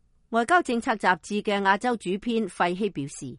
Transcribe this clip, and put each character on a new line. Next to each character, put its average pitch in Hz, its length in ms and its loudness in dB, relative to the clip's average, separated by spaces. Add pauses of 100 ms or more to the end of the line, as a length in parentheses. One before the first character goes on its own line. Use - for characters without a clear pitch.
(300)
外 233 160 2
交 349 160 6
政 247 180 -2
策 233 160 -2
雜 185 240 2
誌 208 220 -4
嘅 202 200 0
亞 196 160 4
洲 247 200 -2
主 170 140 -6
編 226 360 -2
費 180 300 -2
希 202 140 -2
表 143 160 -6
示， 139 320 -14